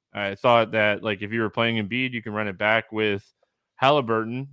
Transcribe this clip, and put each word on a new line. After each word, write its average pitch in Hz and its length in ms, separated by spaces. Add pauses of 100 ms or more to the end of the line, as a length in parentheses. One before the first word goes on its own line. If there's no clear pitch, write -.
(140)
I 101 200
thought 117 380
that, 104 300
like, 107 180
if 104 100
you 113 120
were 107 80
playing 117 260
Embiid, 120 360
you 117 100
can 110 100
run 107 160
it 95 80
back 107 340
with 107 400 (440)
Halliburton. 127 800